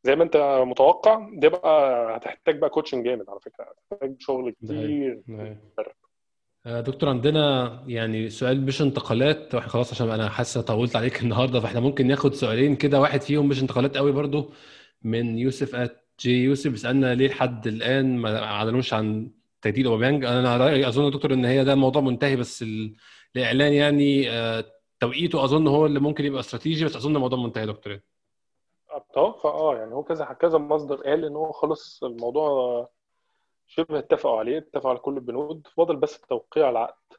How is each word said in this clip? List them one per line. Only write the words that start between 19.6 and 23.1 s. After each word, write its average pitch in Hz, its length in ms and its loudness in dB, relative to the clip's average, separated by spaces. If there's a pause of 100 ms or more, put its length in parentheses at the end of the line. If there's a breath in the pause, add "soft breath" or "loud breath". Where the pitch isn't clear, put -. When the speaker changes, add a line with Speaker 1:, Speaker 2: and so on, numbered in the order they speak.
Speaker 2:
تجديد 113 260 0
اوباميانج. 127 380 2
انا 123 320 2
رايي 135 300 4
اظن 127 180 2
يا 143 40 2
دكتور 139 240 -2
ان 127 120 2
هي 131 180 4
ده 139 120 4
موضوع 135 260 4
منتهي، 135 340 0
بس 120 260 -6
ال-، 110 340 -8 (400 soft breath)